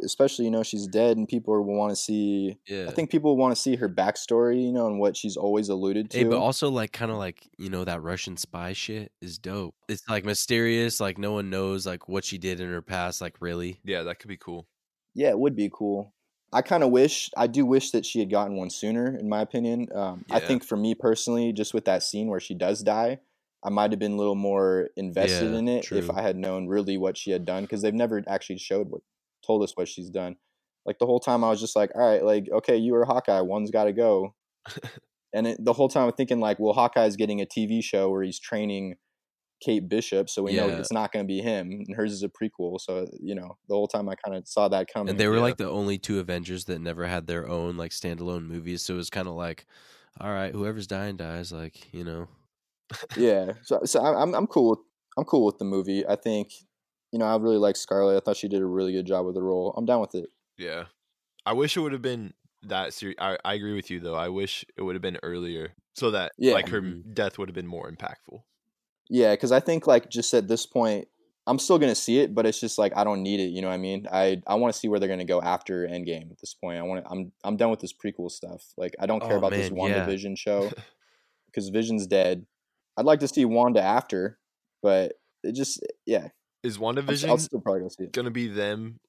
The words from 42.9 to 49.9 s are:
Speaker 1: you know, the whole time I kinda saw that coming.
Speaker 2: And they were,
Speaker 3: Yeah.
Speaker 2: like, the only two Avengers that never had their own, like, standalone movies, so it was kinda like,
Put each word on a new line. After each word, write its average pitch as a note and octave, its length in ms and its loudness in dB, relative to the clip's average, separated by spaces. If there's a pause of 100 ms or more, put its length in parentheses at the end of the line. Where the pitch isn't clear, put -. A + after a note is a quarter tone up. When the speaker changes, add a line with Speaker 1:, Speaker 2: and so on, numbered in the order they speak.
Speaker 1:
you G2 140 -6
know, F2+ 220 -14 (120)
the G#2 60 0
whole G#2 120 0
time G#2 220 -4
I F#2+ 140 -6
kinda F#2+ 220 -8
saw G#2 240 2
that F#2+ 240 0
coming. G2+ 240 -4
Speaker 2:
And - 20 -2
they G#2+ 80 4
were, A2 120 4
Speaker 3:
Yeah. - 0 -
Speaker 2:
like, B2 180 2
the F#2 120 -4
only G2 300 -2
two G2+ 200 -2
Avengers F2 460 -6
that F2 140 -6
never E2+ 260 -6
had F2 220 -4
their E2+ 200 -4
own, F2 300 -4
like, E2+ 140 -8
standalone F2 540 -6
movies, E2+ 360 -6
so F#2 140 -6
it - 20 -4
was F2 140 -8
kinda F#2 200 -6
like, E2+ 340 -8 (540)